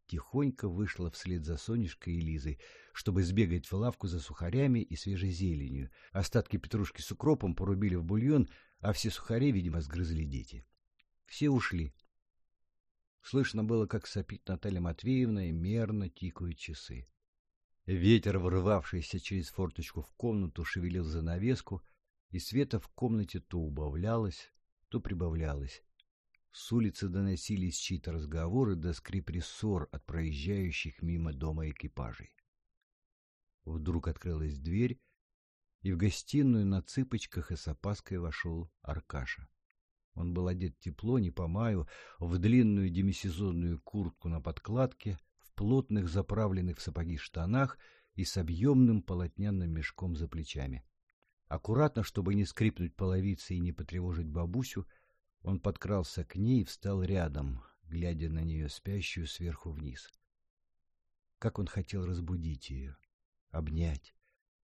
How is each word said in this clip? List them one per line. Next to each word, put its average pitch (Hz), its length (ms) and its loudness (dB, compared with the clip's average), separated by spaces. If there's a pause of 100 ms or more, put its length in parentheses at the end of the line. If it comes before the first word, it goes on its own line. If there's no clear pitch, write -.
тихонько 123 640 -2
вышла 90 420 -2
вслед 87 320 -4
за 80 140 -2
Сонюшкой 104 560 -4
и 85 80 0
Лизой, 78 380 -2 (340)
чтобы 95 300 2
сбегать 90 460 2
в - 40 -4
лавку 104 340 -2
за 85 120 -4
сухарями 120 600 2
и - 160 -4
свежей 95 360 0
зеленью. 71 600 -2 (220)
Остатки 101 440 2
петрушки - 440 -4
с - 100 -8
укропом 104 440 2
порубили 95 400 2
в 85 100 0
бульон, 117 420 4 (320)
а 101 140 2
все - 180 -2
сухари, 127 400 0
видимо, 87 300 0
сгрызли 80 420 -2
дети. 67 420 -8 (600)
Все - 240 0
ушли. 90 440 2 (1300)
Слышно 117 440 0
было, 110 200 2
как - 220 -4
сопит - 400 -8
Наталья 95 320 -2
Матвеевна, 104 680 0
и - 20 -2
мерно 101 580 0
тикают 87 480 -6
часы. - 480 -12 (800)
Ветер, 98 520 6
врывавшийся 92 800 2
через 92 300 -4
форточку 87 540 -6
в - 80 -20
комнату, 101 520 -2
шевелил 87 400 -2
занавеску, 87 800 -2 (480)
и 90 80 -6
света 135 420 0
в - 100 -10
комнате 110 500 0
то 87 200 -6
убавлялось, 82 960 -2 (360)
то - 100 -2
прибавлялось. 80 840 -2 (680)
С - 200 -14
улицы 110 360 2
доносились 95 680 0
чьи-то 85 340 -4
разговоры 82 640 0
да 82 180 -2
скрип - 380 -6
рессор 90 600 -2
от - 140 -12
проезжающих 80 960 -2
мимо 82 320 -2
дома 78 360 -2
экипажей. - 680 -8 (1300)
Вдруг 80 420 -2
открылась 78 520 -2
дверь, 107 400 0 (840)
и 95 100 0
в 87 60 2
гостиную 113 680 4
на 98 160 2
цыпочках - 680 -4
и 82 40 -4
с - 120 -8
опаской 95 520 -4
вошел 82 520 -4 (100)
Аркаша. 71 640 -6 (680)
Он 85 200 -2
был 90 140 2
одет 90 300 -2
тепло, 107 400 -2
не 95 140 2
по 87 160 -4
маю, 98 400 0 (320)
в 87 180 0
длинную 104 540 6
демисезонную 87 880 0
куртку 87 500 -4
на 80 120 -2
подкладке, 110 760 -2 (220)
в - 140 -20
плотных, 104 560 2
заправленных 92 680 0
в - 40 -12
сапоги 82 360 -4
штанах 107 600 0 (380)
и 95 80 -2
с - 140 -2
объемным 110 640 6
полотняным 90 720 -2
мешком 80 440 -4
за 80 120 -2
плечами. 67 560 -6 (640)
Аккуратно, 120 560 2
чтобы 98 320 2
не 101 100 6
скрипнуть 90 500 0
половицей 95 640 0
и - 20 0
не 87 120 2
потревожить 85 560 -2
бабусю, 87 600 -2 (540)
он 98 180 0
подкрался 92 640 -2
к - 120 -12
ней 113 260 4
и - 40 0
встал 98 360 -2
рядом, 76 640 0 (200)
глядя 82 460 -2
на 80 140 -2
нее, 78 260 -2
спящую 95 560 -4
сверху 85 460 -6
вниз. 71 380 -10 (1300)
Как - 200 -2
он 95 80 -2
хотел 92 380 -4
разбудить 85 640 -2
ее, 67 260 -8 (540)
обнять, 80 640 -2 (540)